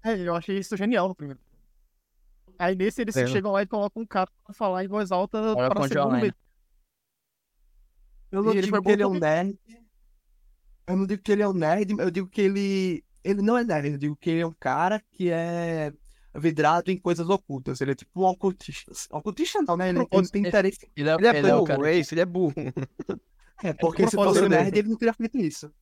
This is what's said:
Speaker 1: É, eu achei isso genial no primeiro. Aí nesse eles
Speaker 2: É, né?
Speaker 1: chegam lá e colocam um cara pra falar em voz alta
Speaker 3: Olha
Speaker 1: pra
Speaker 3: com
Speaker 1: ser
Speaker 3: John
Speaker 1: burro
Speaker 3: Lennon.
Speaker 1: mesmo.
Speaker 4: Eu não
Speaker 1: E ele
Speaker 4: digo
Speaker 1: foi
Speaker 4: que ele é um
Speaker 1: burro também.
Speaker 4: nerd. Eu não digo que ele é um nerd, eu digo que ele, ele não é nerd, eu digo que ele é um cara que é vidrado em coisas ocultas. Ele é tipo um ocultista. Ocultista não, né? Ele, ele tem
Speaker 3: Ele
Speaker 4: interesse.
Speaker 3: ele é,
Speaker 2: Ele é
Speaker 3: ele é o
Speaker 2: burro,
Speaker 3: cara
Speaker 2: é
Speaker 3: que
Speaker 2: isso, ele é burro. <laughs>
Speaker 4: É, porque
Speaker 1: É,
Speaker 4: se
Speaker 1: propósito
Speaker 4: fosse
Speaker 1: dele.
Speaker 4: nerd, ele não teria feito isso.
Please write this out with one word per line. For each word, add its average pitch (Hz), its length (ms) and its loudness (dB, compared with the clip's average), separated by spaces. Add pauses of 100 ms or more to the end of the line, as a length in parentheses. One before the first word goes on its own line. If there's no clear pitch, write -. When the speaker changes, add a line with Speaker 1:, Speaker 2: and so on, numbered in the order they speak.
Speaker 1:
É, 226 160 -2
eu 175 160 -2
achei 190 240 -4
isso 196 180 -6
genial 196 320 0
no 185 60 -6
primeiro. 139 260 -14 (1160)
Aí 180 160 0
nesse 202 280 -2
eles 214 140 -4
Speaker 2:
É, 127 120 2
né? - 20 -2
Speaker 1:
chegam 196 220 -2
lá 196 100 0
e 196 40 -4
colocam 208 360 -4
um 220 40 -8
cara 185 240 -2 (140)
pra 202 100 -20
falar 190 300 -2
em 196 40 -8
voz 202 240 -4
alta 214 420 -2
Speaker 3:
Olha 247 140 2
Speaker 1:
pra - 140 0
Speaker 3:
com 139 40 0
Speaker 1:
ser 135 80 -2
Speaker 3:
John 147 60 0
Speaker 1:
burro 139 120 2
Speaker 3:
Lennon. 123 100 2
Speaker 1:
mesmo. - 140 0 (1900)
Speaker 4:
Eu 196 120 -2
não 220 100 4
Speaker 1:
E 208 40 4
ele 185 100 2
Speaker 4:
digo 202 60 -2
Speaker 1:
foi 208 80 2
Speaker 4:
que 190 120 2
ele 208 100 4
é 202 40 2
um 196 40 2
Speaker 1:
burro 180 100 -2
também. 156 80 2 (180)
Speaker 4:
nerd. 196 120 -8 (1300)
Eu 180 100 -2
não 190 100 0
digo 196 160 -4
que 214 100 2
ele 202 100 4
é 208 60 2
um 196 40 0
nerd, 185 460 0
eu 180 120 0
digo 180 180 -6
que 214 120 -6
ele, 196 640 0 (200)
ele 196 180 0
não 233 160 2
é 233 60 0
nerd, 151 280 -2
eu 143 60 -6
digo 147 180 -4
que - 140 -4
ele 165 100 0
é 165 60 -2
um 165 60 -6
cara 170 500 -2 (100)
que 175 180 -2
é 165 600 -4 (420)
vidrado 160 560 2
em 185 80 0
coisas 170 300 -2
ocultas. 135 520 -4
Ele 139 120 -2
é - 20 0
tipo - 260 -12
um 190 40 2
ocultista. - 680 -4 (180)
Ocultista 247 520 -4
não, 175 140 0
né? 185 140 -2
Ele, 180 200 0
ele 190 180 2
tem 202 140 -2
Speaker 3:
Ele 185 60 0
Speaker 4:
interesse. 196 480 0
Speaker 3:
ele 147 140 0
é, 160 80 4
Speaker 2:
Ele 202 80 4
é 233 80 8
Speaker 3:
ele 190 160 4
é - 40 6
o - 80 6
Speaker 2:
burro, 165 40 2
Speaker 3:
cara 143 240 0
Speaker 2:
é - 20 4
Speaker 3:
que 180 60 4
Speaker 2:
isso, 160 160 -2
ele 165 60 2
é 180 60 4
burro. 175 280 0
<laughs> - 840 -10 (260)
Speaker 4:
É, 170 100 -2
porque 165 300 0
Speaker 1:
É, 220 40 6
Speaker 4:
se 226 40 2
Speaker 1:
propósito 196 340 4
Speaker 4:
fosse 202 40 2
Speaker 1:
dele. 190 180 4
Speaker 4:
nerd, 196 120 2
ele 208 100 0
não 226 100 -2
teria 226 160 0
feito 226 240 -6
isso. 151 420 -4